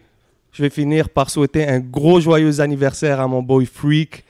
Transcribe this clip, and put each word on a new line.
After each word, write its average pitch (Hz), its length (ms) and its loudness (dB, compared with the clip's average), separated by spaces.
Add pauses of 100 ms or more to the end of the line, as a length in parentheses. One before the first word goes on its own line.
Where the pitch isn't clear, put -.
(520)
je 143 120 -4
vais 143 80 0
finir 151 380 -2
par 139 200 -2
souhaiter 151 380 -2
un 131 120 0
gros 143 400 2
joyeux 156 400 2
anniversaire 139 600 -2
à 131 80 -2
mon 127 160 -2
boy 131 240 2
Freak. 151 640 -4